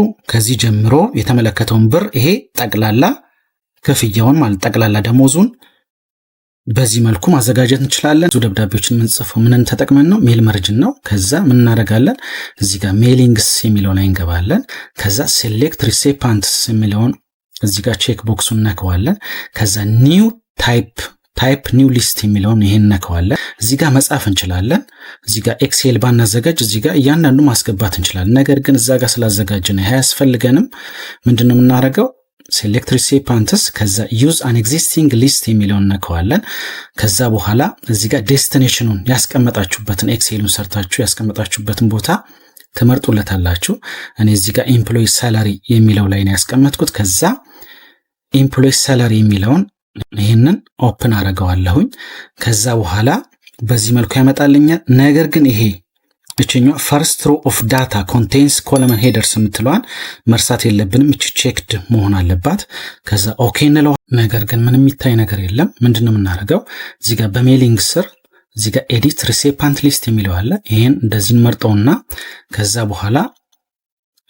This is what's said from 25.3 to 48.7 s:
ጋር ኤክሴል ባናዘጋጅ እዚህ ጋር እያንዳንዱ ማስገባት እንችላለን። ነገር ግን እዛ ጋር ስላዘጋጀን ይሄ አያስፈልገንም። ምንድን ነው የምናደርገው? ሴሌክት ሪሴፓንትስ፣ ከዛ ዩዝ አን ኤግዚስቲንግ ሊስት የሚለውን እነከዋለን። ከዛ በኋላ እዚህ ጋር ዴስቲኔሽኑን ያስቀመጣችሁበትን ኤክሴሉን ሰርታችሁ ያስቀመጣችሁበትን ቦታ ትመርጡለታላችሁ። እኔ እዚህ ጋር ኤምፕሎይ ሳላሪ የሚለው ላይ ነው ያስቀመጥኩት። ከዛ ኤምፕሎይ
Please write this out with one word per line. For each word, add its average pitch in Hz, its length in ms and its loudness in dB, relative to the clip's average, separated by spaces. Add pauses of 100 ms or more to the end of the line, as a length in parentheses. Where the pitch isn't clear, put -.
ጋር 113 200 -2
ኤክሴል 127 360 0
ባናዘጋጅ 120 640 2
እዚህ 107 200 -4
ጋር 147 160 0
እያንዳንዱ 143 460 4
ማስገባት 107 520 0
እንችላለን። 92 400 -2
ነገር 135 260 2
ግን 135 160 2
እዛ 117 200 0
ጋር 123 140 0
ስላዘጋጀን 101 680 -2
ይሄ 98 120 0
አያስፈልገንም። 131 760 2 (560)
ምንድን 120 260 2
ነው 120 80 4
የምናደርገው? 127 520 2 (420)
ሴሌክት 107 400 -4
ሪሴፓንትስ፣ 131 800 0
ከዛ 101 260 -4 (160)
ዩዝ 139 280 2
አን 120 160 -2
ኤግዚስቲንግ 143 580 0
ሊስት 127 300 2
የሚለውን 104 400 0
እነከዋለን። 98 560 -2 (560)
ከዛ - 220 -2 (120)
በኋላ 107 300 0 (260)
እዚህ 107 240 -2
ጋር 139 140 -2
ዴስቲኔሽኑን 123 800 0
ያስቀመጣችሁበትን 113 1040 -2
ኤክሴሉን 107 420 -4
ሰርታችሁ 101 480 -6
ያስቀመጣችሁበትን 107 920 -4
ቦታ 107 180 -4 (680)
ትመርጡለታላችሁ። 104 1000 0 (420)
እኔ 107 160 2
እዚህ 101 220 0
ጋር 123 140 0
ኤምፕሎይ 117 420 2
ሳላሪ 110 400 0 (180)
የሚለው 107 400 4
ላይ 98 140 0
ነው 98 100 0
ያስቀመጥኩት። 135 600 0
ከዛ 98 280 -2 (1160)
ኤምፕሎይ 135 420 2